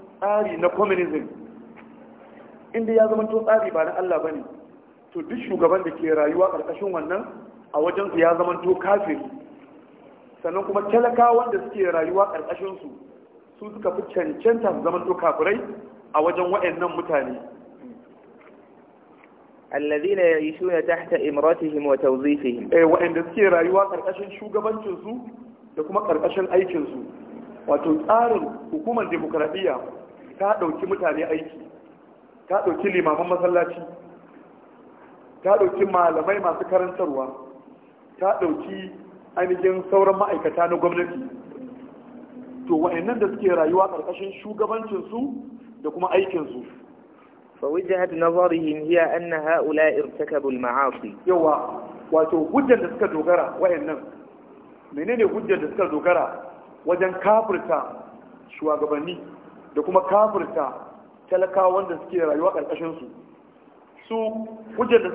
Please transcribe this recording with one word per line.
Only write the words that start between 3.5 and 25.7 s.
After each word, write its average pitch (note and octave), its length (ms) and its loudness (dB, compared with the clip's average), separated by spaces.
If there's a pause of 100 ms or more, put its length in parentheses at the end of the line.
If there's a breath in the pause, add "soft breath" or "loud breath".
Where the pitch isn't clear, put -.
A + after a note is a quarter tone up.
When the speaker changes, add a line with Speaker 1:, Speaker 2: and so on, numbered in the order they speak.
Speaker 1:
ba D#3+ 120 2
na - 120 -4
Allah F3+ 260 0
bane, D#3 220 -4 (680)
to E3 100 -8
duk F#3+ 160 -8 (100)
shugaban F3 360 4
da E3 60 -4
ke D#3+ 240 -2
rayuwa E3 380 4
ƙarƙashin F#3+ 400 -6
wannan F3 320 -4 (480)
a D3 80 0
wajen F3+ 320 0
su E3+ 60 -2
ya E3 180 6
zamanto F3 440 0
kafiri. F#3 400 2 (1200)
Sannan F3+ 240 -2
kuma G3 240 0
talakawan A#3+ 640 6
da G3 120 2
suke F#3+ 280 0
rayuwa F3+ 420 2
ƙarƙashin F3 460 -8
su, C#3+ 100 -16 (680)
su G#3+ 140 -14
suka G#3 240 -2
fi G3+ 60 -6 (120)
cancanta G3 600 2
su - 100 -6
zamanto F3 320 0
kafirai E3 440 0 (540)
a D3+ 80 4
wajen F3 300 2
waɗannan F3+ 440 -2
mutane. C#3+ 420 -2 (2250)
Speaker 2:
الذين D3+ 440 -2
يعيشون E3 680 2
تحت E3 260 -2
إمرتهم D3+ 760 0
وتوظيفهم. C3+ 840 0
Speaker 1:
Eh, E3 180 6
waɗanda E3+ 380 2
suke G3+ 220 4
rayuwa F#3 400 4
ƙarƙashin F#3+ 480 -6
shugabancin G#3+ 640 -4
su A#3 180 -10 (560)